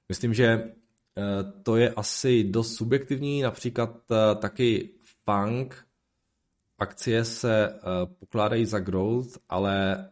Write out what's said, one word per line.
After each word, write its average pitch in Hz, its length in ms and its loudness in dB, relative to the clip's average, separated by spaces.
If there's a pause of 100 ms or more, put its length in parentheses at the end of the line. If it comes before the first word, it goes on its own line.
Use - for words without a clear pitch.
Myslím, 113 240 -2
že, 120 120 4
eh, 113 260 2 (920)
to 113 140 2
je 117 160 4
asi 117 500 0
dost 110 320 -2
subjektivní, 139 680 -2
například, 120 720 -4
eh, 107 240 4
taky 110 540 0 (340)
Fang 110 640 -2 (920)
akcie 113 480 0
se, 110 440 2
eh, - 100 -14 (400)
pokládají 110 460 0
za 107 140 -2
growth, 98 580 -2 (120)
ale, 98 640 0